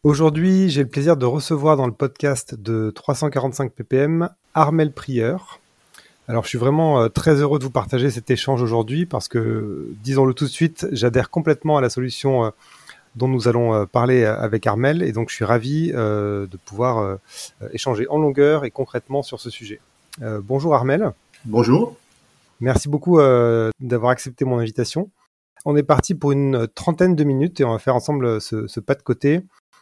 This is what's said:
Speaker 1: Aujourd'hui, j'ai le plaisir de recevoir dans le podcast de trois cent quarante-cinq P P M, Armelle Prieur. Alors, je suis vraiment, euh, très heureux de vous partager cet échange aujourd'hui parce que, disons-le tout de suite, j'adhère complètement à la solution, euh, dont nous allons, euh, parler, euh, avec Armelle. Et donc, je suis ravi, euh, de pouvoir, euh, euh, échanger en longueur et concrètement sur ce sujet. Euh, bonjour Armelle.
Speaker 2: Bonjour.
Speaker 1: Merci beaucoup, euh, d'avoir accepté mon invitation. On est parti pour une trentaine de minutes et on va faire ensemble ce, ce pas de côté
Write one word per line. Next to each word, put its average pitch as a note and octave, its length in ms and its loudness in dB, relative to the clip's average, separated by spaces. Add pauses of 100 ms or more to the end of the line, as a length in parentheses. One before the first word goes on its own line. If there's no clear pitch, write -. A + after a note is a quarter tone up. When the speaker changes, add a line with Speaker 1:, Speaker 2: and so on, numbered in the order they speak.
Speaker 1:
Aujourd'hui, D#3+ 640 2
j'ai C#3+ 140 0
le B2 40 -2
plaisir D3 300 2
de B2+ 80 -2
recevoir D3 500 2
dans C3+ 100 0
le B2 60 -2
podcast C3+ 640 -4
de A2 360 -4
trois - 220 -4
cent D3 160 -2
quarante-cinq C3 440 -4
P A#2+ 100 -12
P B2+ 140 -2
M, E3 320 0 (240)
Armelle D#3 400 2
Prieur. B2+ 680 -4 (720)
Alors, A#2 160 -2
je - 40 -10
suis B2+ 80 -6
vraiment, C#3+ 440 2
euh, A2+ 80 2
très D3 320 2
heureux D3 180 2
de B2+ 60 -6
vous C3 60 -6
partager B2+ 380 0
cet A#2+ 220 -4
échange B2+ 300 0
aujourd'hui A#2 440 0
parce B2 220 -6
que, A2 600 -4 (140)
disons-le C3 300 2
tout D3 120 -2
de C3+ 40 -4
suite, - 440 -2
j'adhère A#2+ 360 0
complètement D3+ 480 0
à C#3 40 2
la B2 80 0
solution, B2+ 560 -2
euh, G#2+ 60 -2 (680)
dont B2 100 -2
nous B2 220 0
allons, A#2 240 2
euh, G#2 120 2
parler, B2 380 2
euh, G#2+ 160 0
avec A2 260 -2
Armelle. C3+ 380 0
Et A#2+ 80 -2
donc, A2 180 -4
je - 60 -10
suis - 80 -6
ravi, C3 500 0
euh, G#2 540 -2
de F2+ 80 -18
pouvoir, A2+ 440 -2
euh, G2 160 -4 (460)
euh, G#2 120 -12
échanger A#2 340 -4
en D3 100 -2
longueur C#3+ 460 2
et A#2+ 80 -8
concrètement C3+ 520 -6
sur - 180 -12
ce B2 80 -10
sujet. G#2+ 320 -16 (400)
Euh, A2 200 -6
bonjour C#3 320 0
Armelle. C3+ 380 2 (320)
Speaker 2:
Bonjour. A#2+ 540 2 (640)
Speaker 1:
Merci B2 260 0
beaucoup, D#3 320 4
euh, A#2 520 4 (100)
d'avoir B2 300 0
accepté B2+ 340 -2
mon B2 140 0
invitation. A#2+ 500 -4 (560)
On D3 100 2
est D3 80 4
parti D3+ 320 2
pour C#3+ 160 0
une C3+ 420 2
trentaine F3+ 420 2
de D3 100 2
minutes C#3+ 340 0
et C#3 60 4
on A#2 60 0
va A2+ 80 -2
faire C3 160 0
ensemble B2 440 0
ce, A2 280 -6
ce - 120 -10
pas C#3 160 -2
de - 60 -20
côté C#3+ 400 0 (400)